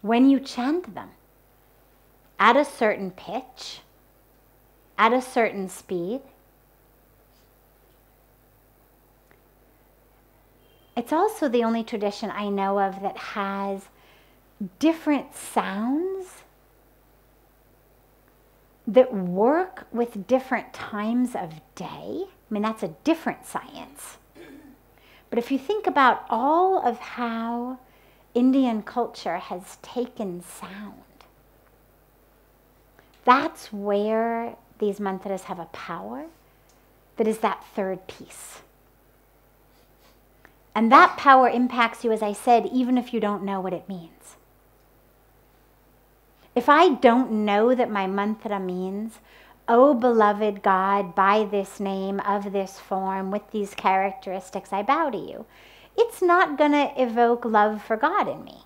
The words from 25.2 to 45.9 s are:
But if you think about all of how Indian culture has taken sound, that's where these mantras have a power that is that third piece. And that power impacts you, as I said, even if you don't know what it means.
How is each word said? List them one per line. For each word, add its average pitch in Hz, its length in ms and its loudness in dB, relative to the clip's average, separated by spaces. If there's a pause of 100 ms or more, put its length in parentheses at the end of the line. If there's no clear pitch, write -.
But 226 80 -2
if 233 120 -6
you 269 80 -2
think 415 280 -4
about 269 420 4
all 320 580 2
of 226 120 -2
how 240 840 -8 (540)
Indian 247 480 4
culture 202 560 -6
has 185 440 -12
taken 214 600 -8
sound, 196 600 -16 (2250)
that's 277 480 2
where 220 840 -4 (240)
these 202 220 -4
mantras 190 440 -6
have 180 140 -12
a 165 80 -12
power 208 600 -14 (880)
that 214 100 0
is 214 120 -2
that 202 260 -4 (100)
third 190 320 -6
piece. - 540 -20 (2250)
And 226 180 4
that 349 240 8
power 262 320 8
impacts 240 560 0
you, 226 80 2
as 214 80 -2
I 208 120 -2
said, 226 340 2
even 254 320 0
if - 160 -6
you 226 60 0
don't 202 240 -2
know 196 160 -4
what 185 120 -4
it 175 160 -8
means. - 480 -16 (2250)